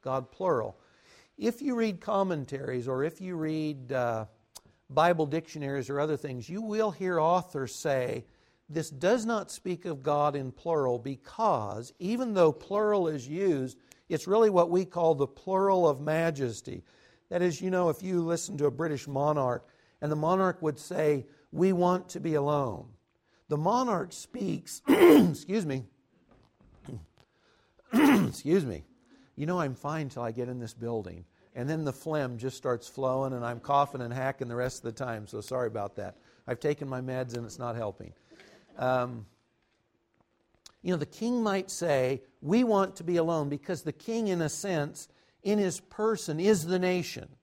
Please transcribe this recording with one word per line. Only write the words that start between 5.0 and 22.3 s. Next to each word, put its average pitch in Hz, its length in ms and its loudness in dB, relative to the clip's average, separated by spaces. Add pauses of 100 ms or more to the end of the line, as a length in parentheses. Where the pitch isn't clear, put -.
dictionaries 139 640 -4
or 143 100 -2
other 151 160 0
things, 127 320 -8
you 185 140 -8
will 214 300 -2
hear 185 280 -2
authors 160 560 0
say, 123 500 -2 (440)
"This 160 200 -4
does 190 360 2
not 226 260 -2
speak 175 320 -8
of 143 200 -6
God 147 320 2
in 135 160 -4
plural 139 480 0
because, 123 1000 -2
even 226 340 -2
though 170 200 8
plural 202 540 0
is 143 200 -4
used, 151 500 0 (300)
it's - 200 -4
really 214 220 6
what 175 200 4
we 180 160 2
call 165 300 2
the 139 120 0
plural 190 600 2
of 139 120 2
majesty." 143 880 -4 (440)
That 175 120 0
is, 180 180 0
you 185 100 -2
know, 180 200 2
if 151 120 -2
you 185 200 0
listen 165 360 -2
to 147 100 2
a 139 40 4
British 147 360 -4
monarch 139 600 0 (320)
and 151 120 -2
the 156 40 0
monarch 175 460 2
would 151 160 -2
say, 151 480 0 (260)
"We 185 220 2
want 180 360 2
to - 100 -12
be 156 160 -2